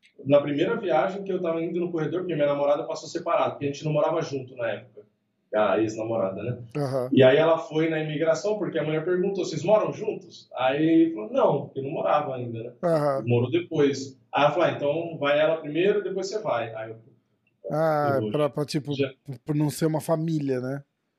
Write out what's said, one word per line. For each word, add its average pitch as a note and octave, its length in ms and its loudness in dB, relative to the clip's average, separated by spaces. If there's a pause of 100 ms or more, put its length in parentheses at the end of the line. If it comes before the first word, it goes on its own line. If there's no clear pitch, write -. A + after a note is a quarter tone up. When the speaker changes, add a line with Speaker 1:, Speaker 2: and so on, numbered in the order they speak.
(260)
Speaker 1:
na C#3+ 160 4
primeira D3 360 -2
viagem F#3+ 460 0
que F#3+ 80 -6
eu F3 100 -2
tava E3 220 -2
indo F3 160 -4
no E3+ 120 -4
corredor, D#3+ 300 -2
porque D#3+ 140 -4
minha D3 120 2
namorada C#3+ 380 0
passou - 240 -8
separado, - 420 0
porque - 140 -8
a - 60 0
gente D3 140 -10
não D3+ 80 -2
morava F3 280 2
junto B2 340 -8
na A#2 160 -4
época. - 300 -12 (540)
A G#2+ 240 2
ex-namorada, A2+ 600 -2
né? B2 160 -4 (180)
Speaker 2:
Aham. C3 360 -2
Speaker 1:
E C3 100 8
aí C3 160 8
ela D#3+ 220 4
foi D#3+ 280 0
na D#3 120 0
imigração, D#3+ 580 0
porque D#3+ 220 -4
a D3 40 -2
mulher D#3 220 -2
perguntou, F3+ 400 0
"Vocês D3 180 -6
moram G#3 300 4
juntos?" - 640 -8
Aí D#3+ 580 4
falou, G#3+ 180 -10
"Não", G3+ 340 2
porque - 160 -12
não C#3+ 100 -6
morava D3+ 440 0
ainda, A2+ 280 -8
né? - 100 -12 (100)
Speaker 2:
Aham. D3 440 0
Speaker 1:
Morou A#2+ 240 2
depois. D3+ 680 0 (160)
Aí E3+ 120 2
ela - 60 4
falou, - 160 2
"Ah, - 40 2
então D3+ 480 -2
vai C#3+ 200 2
ela D#3 180 2
primeiro, F3+ 460 0
depois F#3 240 -4
você G#3+ 120 -4
vai." A#2 340 -4
Aí A2 160 -10
eu, A2+ 60 -14 (760)
Speaker 2:
Ah, D3+ 440 2
Speaker 1:
ferrou. - 160 0
Speaker 2:
pra, D3 180 2
pra, D3 160 -4
tipo, C#3+ 300 -4
Speaker 1:
Já C3+ 160 0 (340)
Speaker 2:
por D3+ 100 -2
não D3+ 140 2
ser - 160 -2
uma D#3 160 0
família, D#3 580 0
né? C3+ 240 -6 (360)